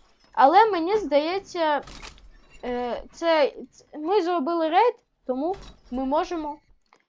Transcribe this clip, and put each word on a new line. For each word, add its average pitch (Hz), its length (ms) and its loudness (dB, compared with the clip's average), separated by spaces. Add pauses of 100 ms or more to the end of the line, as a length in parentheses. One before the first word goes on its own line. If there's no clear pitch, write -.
(320)
але 370 380 6
мені 359 260 0
здається, 311 880 -2 (800)
е, 247 380 -6 (100)
це, 320 420 2 (160)
ц-, - 280 -20
ми 349 240 0
зробили 339 460 -2
рейд, 427 260 2 (320)
тому 294 300 -4 (340)
ми 254 140 -6
можемо 311 540 -4 (500)